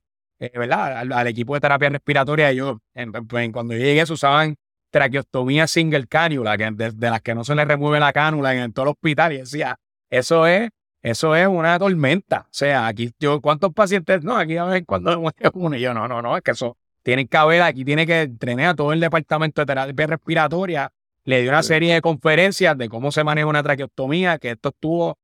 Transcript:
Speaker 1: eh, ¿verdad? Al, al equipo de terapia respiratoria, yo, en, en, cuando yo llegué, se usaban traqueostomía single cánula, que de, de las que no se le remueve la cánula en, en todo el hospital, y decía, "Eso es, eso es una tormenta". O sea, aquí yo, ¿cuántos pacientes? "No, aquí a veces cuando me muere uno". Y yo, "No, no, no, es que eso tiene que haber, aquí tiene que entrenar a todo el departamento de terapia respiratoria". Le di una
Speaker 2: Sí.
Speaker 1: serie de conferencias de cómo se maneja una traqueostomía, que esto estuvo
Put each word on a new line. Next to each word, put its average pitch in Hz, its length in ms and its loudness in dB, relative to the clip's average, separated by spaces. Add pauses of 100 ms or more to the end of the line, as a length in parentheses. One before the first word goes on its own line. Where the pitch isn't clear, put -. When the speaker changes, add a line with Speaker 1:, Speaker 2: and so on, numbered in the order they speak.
(400)
Speaker 1:
eh, 123 140 -10
¿verdad? 131 440 -2
Al, 127 140 -6
al 123 160 0
equipo 117 260 -4
de 143 80 -4
terapia 143 280 2
respiratoria, 143 640 2
yo, 131 280 -4 (140)
en, 117 220 -10
en, 117 360 -4
cuando 117 220 -6
yo 113 60 -4
llegué, 143 260 2
se 160 80 -4
usaban 147 420 2 (340)
traqueostomía 139 800 0
single 151 400 0
cánula, 139 500 0
que 110 140 -2
de, 113 200 -4
de 113 180 -2
las 113 120 -2
que 113 120 -6
no 117 100 -6
se 147 120 -2
le 147 100 2
remueve 147 340 0
la 139 140 2
cánula 147 400 0
en, 127 80 -2
en 117 120 -6
todo 131 100 -2
el 143 80 0
hospital, 156 420 0
y 135 40 -8
decía, 131 400 -6 (320)
"Eso 160 360 2
es, 196 240 2 (320)
eso 156 340 0
es 180 120 4
una 170 320 2
tormenta". 165 640 0
O - 120 -20
sea, 135 340 0
aquí 117 320 -6
yo, 147 220 0
¿cuántos 147 320 0
pacientes? 190 500 0
"No, 233 140 -4
aquí 165 200 -2
a 175 80 -4
veces 185 200 -2
cuando 180 260 -2
me 175 60 0
muere 165 360 -2
uno". 170 220 -2
Y 120 60 -4
yo, 123 120 0
"No, 110 140 -2
no, 120 140 -4
no, 123 160 -2
es - 60 -10
que - 80 2
eso 120 260 -4 (260)
tiene 127 240 0
que 165 100 0
haber, 160 240 6
aquí 131 220 0
tiene 151 220 0
que 165 160 2
entrenar 123 480 -2
a 165 60 0
todo 147 180 0
el 165 60 0
departamento 156 640 0
de 143 40 -2
terapia 139 420 -2
respiratoria". 160 840 -2 (320)
Le 127 180 2
di 123 60 0
una 151 160 2
Speaker 2:
Sí. 170 60 -2
Speaker 1:
serie 165 260 2
de 165 60 2
conferencias 165 760 2
de 120 100 -4
cómo 117 240 -6
se 151 120 0
maneja 151 240 0
una 147 160 0
traqueostomía, 143 720 -2
que 120 140 -8
esto 127 180 -6
estuvo 165 540 -2